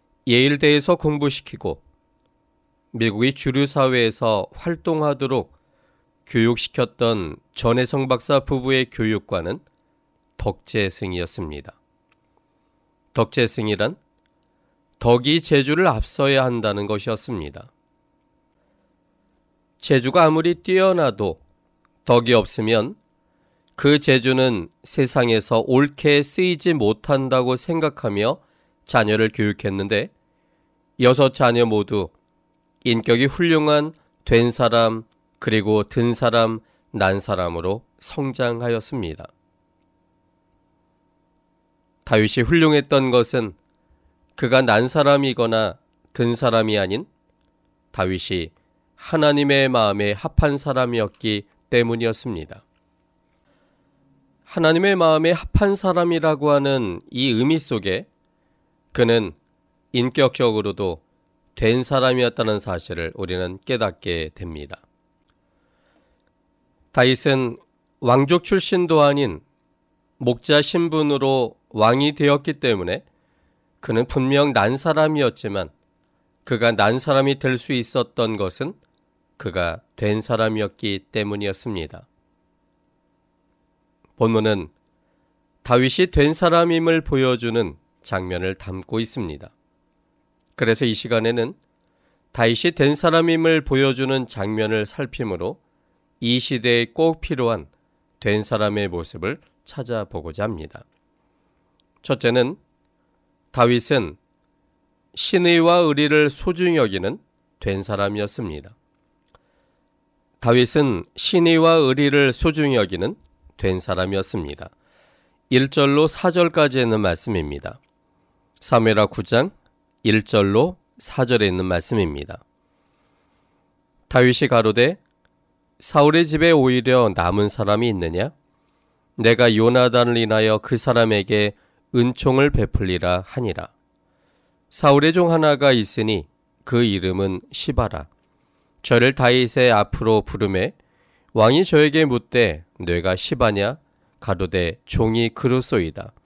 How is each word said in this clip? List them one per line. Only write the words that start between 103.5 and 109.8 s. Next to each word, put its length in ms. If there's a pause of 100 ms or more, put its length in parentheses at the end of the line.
다윗은 640 (1000)
신의와 600
의리를 520
소중히 480
여기는 420 (400)
된 240
사람이었습니다. 920 (1600)